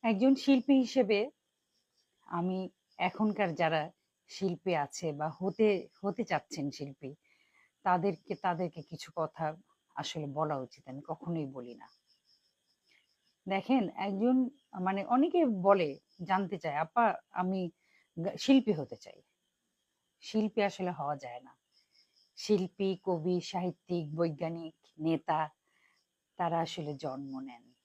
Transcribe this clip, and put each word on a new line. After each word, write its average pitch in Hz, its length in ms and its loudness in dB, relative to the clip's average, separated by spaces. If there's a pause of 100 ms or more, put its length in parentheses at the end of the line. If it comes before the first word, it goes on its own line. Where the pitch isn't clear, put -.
একজন 233 320 6
শিল্পী 269 380 4
হিসেবে 240 580 4 (880)
আমি 185 480 -4 (280)
এখনকার 190 580 0
যারা 160 360 0 (360)
শিল্পী 180 480 -2
আছে 151 360 -2
বা 151 180 -4
হতে, 196 580 0 (160)
হতে 202 200 -2
চাচ্ছেন 143 480 -4
শিল্পী, 143 440 -12 (680)
তাদেরকে, 180 520 0
তাদেরকে 170 460 -4
কিছু - 340 -14
কথা 160 400 -4 (400)
আসলে 147 300 -6
বলা 147 320 -2
উচিত। - 300 -10
আমি 135 200 -14
কখনোই 165 380 -6
বলি 123 300 -12
না। 117 120 -20 (1600)
দেখেন, 196 420 2
একজন, 233 600 2 (320)
মানে, 196 240 -2
অনেকে 320 400 4
বলে, 190 540 4 (240)
জানতে 190 340 0
চায়, 151 180 -4
"আপা, 175 400 2 (160)
আমি 180 380 -2 (560)
গা-, - 120 -6
শিল্পী 262 360 4
হতে 143 220 -4
চাই।" - 260 -20 (1000)
শিল্পী 214 400 -2
আসলে 185 300 -2
হওয়া 147 240 -4
যায় 123 240 -12
না। - 180 -20 (760)
শিল্পী, 190 680 0
কবি, 175 380 0
সাহিত্যিক, 175 720 -6
বৈজ্ঞানিক, 165 600 -4 (240)
নেতা, 156 500 0 (840)
তারা 170 240 0
আসলে 151 360 -4
জন্ম 135 440 -8
নেন। 127 340 -14 (100)